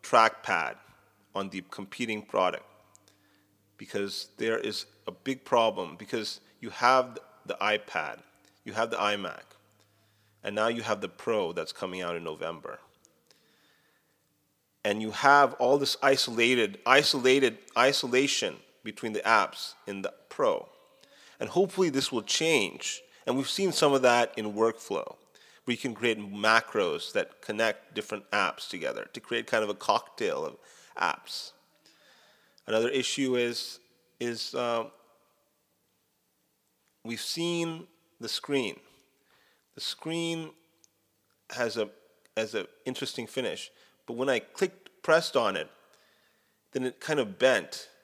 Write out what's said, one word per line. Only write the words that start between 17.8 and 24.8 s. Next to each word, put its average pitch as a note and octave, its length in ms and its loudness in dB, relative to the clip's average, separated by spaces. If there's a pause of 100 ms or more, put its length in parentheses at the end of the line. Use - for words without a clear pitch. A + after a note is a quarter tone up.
between G#2+ 300 -8
the G#2 80 -4
apps - 540 2 (120)
in G2 160 -8
the F#2 100 -6 (160)
Pro. - 400 0 (680)
And B2 100 -6
hopefully F3+ 420 2
this C3 200 -2
will A#2 120 -2
change. - 800 0 (220)
And - 120 0
we've C3+ 120 -2
seen F#3+ 220 0
some D3 220 4
of C3 100 4
that A#2+ 340 4
in G#2+ 180 -6
workflow, A2 640 -2 (480)